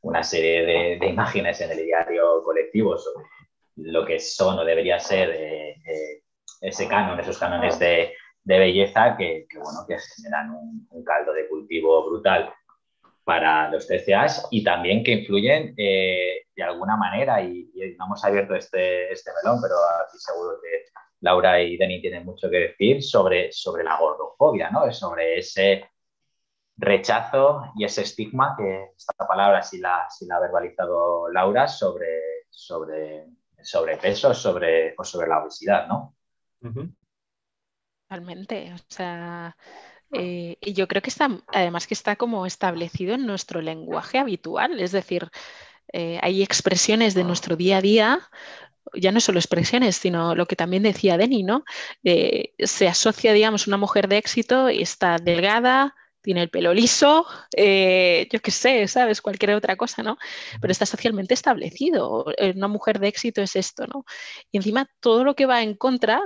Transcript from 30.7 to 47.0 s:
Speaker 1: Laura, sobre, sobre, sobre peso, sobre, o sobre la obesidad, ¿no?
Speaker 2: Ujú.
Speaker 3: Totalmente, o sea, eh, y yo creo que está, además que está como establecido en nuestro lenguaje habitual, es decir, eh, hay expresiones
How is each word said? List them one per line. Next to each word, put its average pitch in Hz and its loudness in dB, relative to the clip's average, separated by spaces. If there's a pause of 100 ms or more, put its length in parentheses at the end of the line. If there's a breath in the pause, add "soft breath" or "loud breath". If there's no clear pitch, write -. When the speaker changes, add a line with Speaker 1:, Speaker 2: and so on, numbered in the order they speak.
Speaker 1:
Laura, 101 2
sobre, 87 -4 (420)
sobre, 78 -10 (360)
sobre 82 -2
peso, 101 2
sobre, 85 0
o - -10
sobre 85 -4
la 80 2
obesidad, 82 -2
¿no? - -6 (460)
Speaker 2:
Ujú. 123 -12 (1160)
Speaker 3:
Totalmente, 180 -12
o 175 -18 (100)
sea, 170 -10 (560 loud breath)
eh, 175 -6
y 202 -6
yo 185 0
creo - -2
que - -8
está, 285 0 (180)
además 175 0
que - -6
está 208 -2
como 226 -4
establecido 180 -4
en 254 -4
nuestro 190 -6
lenguaje 160 -6
habitual, 247 -2
es 175 -4
decir, 175 -4 (600 loud breath)
eh, 170 -6
hay 190 2
expresiones 196 2